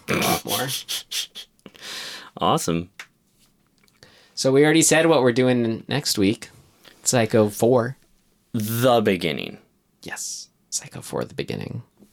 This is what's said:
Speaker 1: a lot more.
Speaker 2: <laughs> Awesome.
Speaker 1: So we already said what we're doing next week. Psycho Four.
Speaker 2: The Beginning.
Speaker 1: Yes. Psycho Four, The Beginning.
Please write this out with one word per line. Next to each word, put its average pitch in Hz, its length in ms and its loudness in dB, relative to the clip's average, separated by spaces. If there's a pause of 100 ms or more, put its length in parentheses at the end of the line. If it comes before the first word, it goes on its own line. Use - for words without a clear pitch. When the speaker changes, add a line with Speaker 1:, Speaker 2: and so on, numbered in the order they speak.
Speaker 1:
a - 80 -2
lot - 280 -2
more. 123 220 -4
Speaker 2:
<laughs> - 0 - (1700)
Awesome. 87 520 0 (1400)
Speaker 1:
So - 180 -2
we 143 120 6
already 156 180 4
said 160 240 4
what 151 160 6
we're 123 100 4
doing 120 560 0
next 135 300 -4
week. 101 320 0 (540)
Psycho 110 440 2
Four. 120 480 0 (560)
Speaker 2:
The 117 480 2
Beginning. 80 580 -2 (440)
Speaker 1:
Yes. - 460 -14 (220)
Psycho - 300 -10
Four, 62 240 -6
The - 100 -12
Beginning. - 480 -8 (300)